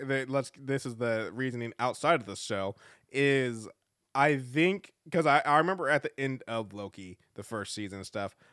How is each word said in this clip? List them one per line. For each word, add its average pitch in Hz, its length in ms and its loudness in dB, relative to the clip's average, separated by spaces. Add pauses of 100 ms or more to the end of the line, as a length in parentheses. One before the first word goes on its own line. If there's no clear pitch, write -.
the, 135 280 0
let's, 135 280 -2
this 139 300 -4
is 120 100 -6
the 110 380 0
reasoning 120 460 -4
outside 143 400 2
of 101 60 -10
the 98 100 -10
show, 98 400 -4 (340)
is 127 560 2 (480)
I 143 240 4
think, 160 540 0 (200)
'cause 165 140 2
I, 143 180 8
I 147 140 6
remember 175 300 2
at 147 160 4
the 151 160 -6
end 135 280 -2
of 113 240 -4
Loki, 98 460 -12 (160)
the 101 80 -12
first 104 320 -6
season 101 240 -8
and 95 80 -10
stuff, 101 300 -6 (160)